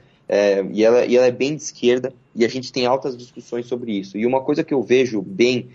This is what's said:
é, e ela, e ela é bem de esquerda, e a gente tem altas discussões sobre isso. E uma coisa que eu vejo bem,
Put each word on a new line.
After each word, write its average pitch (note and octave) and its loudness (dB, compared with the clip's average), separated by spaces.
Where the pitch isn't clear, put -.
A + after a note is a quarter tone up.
é, G2+ 2
e G#2+ 2
ela, A#2 4
e A#2+ 2
ela B2+ 6
é B2 2
bem C3 -4
de C#3+ -14
esquerda, B2+ -2
e A#2 2
a A2+ 2
gente B2+ -8
tem B2 -2
altas C3+ -2
discussões A#2+ -12
sobre A#2+ -6
isso. G2 -6
E G#2+ -2
uma B2+ 2
coisa D3 -2
que D#3+ -4
eu C3+ 0
vejo A#2 2
bem, A2 0